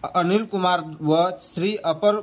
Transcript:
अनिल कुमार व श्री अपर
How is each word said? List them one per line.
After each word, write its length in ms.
अनिल 280
कुमार 580
व 280
श्री 460
अपर 460